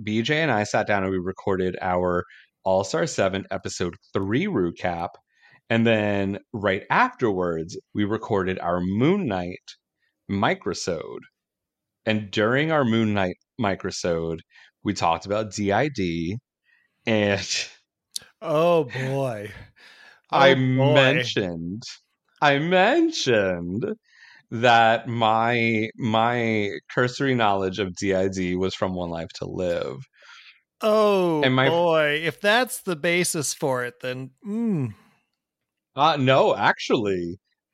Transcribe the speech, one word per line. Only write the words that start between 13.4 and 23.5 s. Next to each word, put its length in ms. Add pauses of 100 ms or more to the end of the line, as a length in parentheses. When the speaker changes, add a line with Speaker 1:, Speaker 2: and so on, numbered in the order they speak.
Speaker 1:
microsode, 800 (440)
we 120
talked 320
about 240
D 200
I 180
D, 480 (680)
and 600 (760)
Speaker 2:
Oh, 440
boy. 680 (400)
Speaker 1:
<laughs> 400
I 220
Speaker 2:
Oh, 20
boy. 400
Speaker 1:
mentioned, 880 (580)
I 160
mentioned 1300 (640)